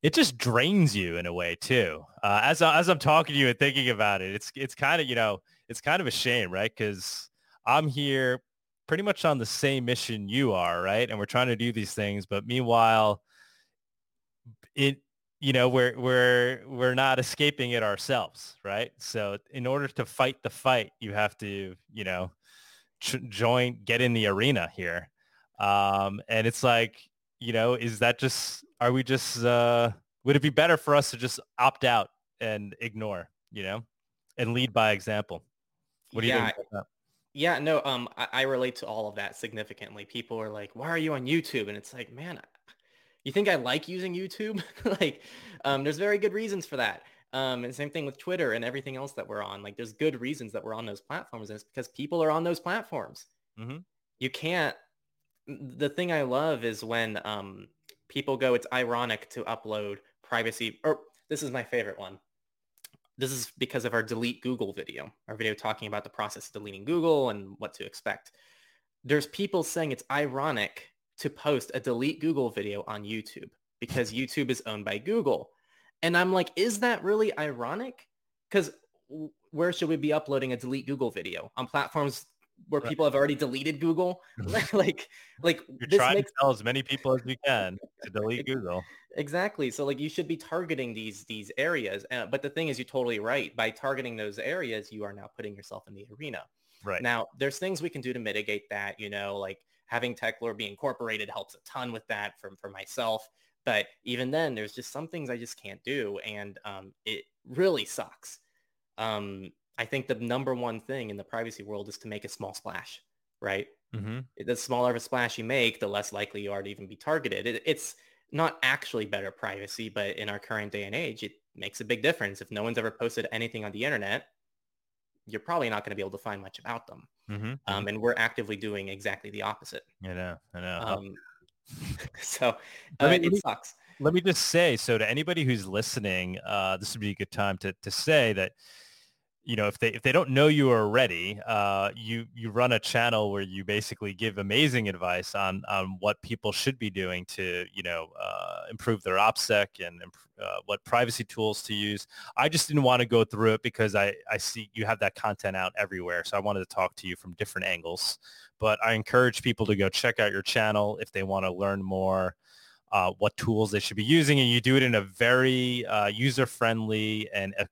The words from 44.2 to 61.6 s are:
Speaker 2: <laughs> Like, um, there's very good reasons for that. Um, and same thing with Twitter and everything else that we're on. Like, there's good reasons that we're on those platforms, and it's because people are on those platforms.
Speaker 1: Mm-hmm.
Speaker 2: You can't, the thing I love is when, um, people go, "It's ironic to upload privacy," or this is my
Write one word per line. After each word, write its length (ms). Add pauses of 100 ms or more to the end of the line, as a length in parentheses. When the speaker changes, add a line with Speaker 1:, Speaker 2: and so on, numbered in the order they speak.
Speaker 2:
<laughs> 160
Like, 220 (420)
um, 180
there's 160
very 200
good 140
reasons 340
for 100
that. 260 (300)
Um, 320
and 100
same 160
thing 140
with 140
Twitter 340
and 120
everything 320
else 160
that 140
we're 160
on. 200
Like, 140
there's 160
good 280
reasons 320
that 100
we're 120
on 120
those 140
platforms, 500
and 40
it's 100
because 240
people 340
are 80
on 140
those 160
platforms. 680 (300)
Speaker 1:
Mm-hmm. 260 (360)
Speaker 2:
You 120
can't, 440 (720)
the 420
thing 240
I 100
love 420
is 180
when, 420
um, 440 (400)
people 280
go, 180
"It's 180
ironic 580
to 140
upload 540 (240)
privacy," 600
or 160 (280)
this 140
is 80
my 120